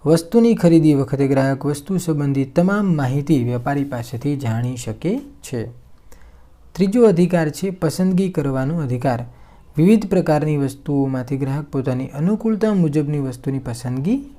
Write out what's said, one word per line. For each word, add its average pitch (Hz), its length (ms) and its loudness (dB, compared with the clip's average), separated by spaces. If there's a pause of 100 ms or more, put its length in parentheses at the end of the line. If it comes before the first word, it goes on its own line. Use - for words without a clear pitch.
વસ્તુની 220 500 4
ખરીદી 160 380 6
વખતે 135 340 0
ગ્રાહક 135 380 2
વસ્તુ 147 320 -2
સંબંધી 143 480 -2
તમામ 185 500 2
માહિતી 139 480 0
વેપારી 127 400 -2
પાસેથી 131 540 -6
જાણી 120 400 -4
શકે 160 420 -6
છે. 120 500 -10 (1040)
ત્રીજો 208 340 4
અધિકાર 175 420 2
છે 190 200 -6
પસંદગી 185 600 0
કરવાનો 139 480 -2
અધિકાર. 123 480 -2 (520)
વિવિધ 208 320 4
પ્રકારની 151 480 0
વસ્તુઓમાંથી 135 800 -2
ગ્રાહક 139 280 -4
પોતાની 131 420 -4
અનુકૂળતા 214 680 0
મુજબની 151 460 0
વસ્તુની 135 400 -6
પસંદગી 131 680 -4 (140)